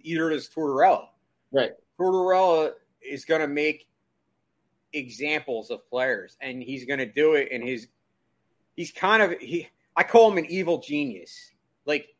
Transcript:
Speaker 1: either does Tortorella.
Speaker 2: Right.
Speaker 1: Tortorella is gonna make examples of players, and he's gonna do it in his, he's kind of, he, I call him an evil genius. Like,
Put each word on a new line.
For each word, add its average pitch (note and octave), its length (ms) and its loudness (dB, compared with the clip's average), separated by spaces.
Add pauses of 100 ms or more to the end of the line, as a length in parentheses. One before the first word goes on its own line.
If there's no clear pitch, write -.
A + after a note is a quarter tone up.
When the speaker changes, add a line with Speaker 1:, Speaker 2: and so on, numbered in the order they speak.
Speaker 1:
either E3 260 -2
does D3+ 220 -4
Tortorella. D3+ 560 2 (440)
Speaker 2:
Right. C3 200 0 (280)
Speaker 1:
Tortorella F#3 720 2 (280)
is C#3 240 -12
gonna D#3+ 240 0
make D3+ 400 -4 (1040)
examples C3 760 -6
of - 180 -12
players, B2 540 -4
and B2+ 200 -10
he's B2 220 -12
gonna C3+ 220 -4
do D3+ 280 2
it C#3 180 0
in B2 140 -8
his, B2 220 -8 (880)
he's F3 160 -10
kind G#3+ 320 2
of, F3 180 0
he, E3 280 -8 (280)
I F3 60 4
call A3+ 280 8
him G3 60 -2
an D#3+ 100 -2
evil E3+ 320 -2
genius. C3+ 720 -8 (340)
Like, D3 220 -4 (120)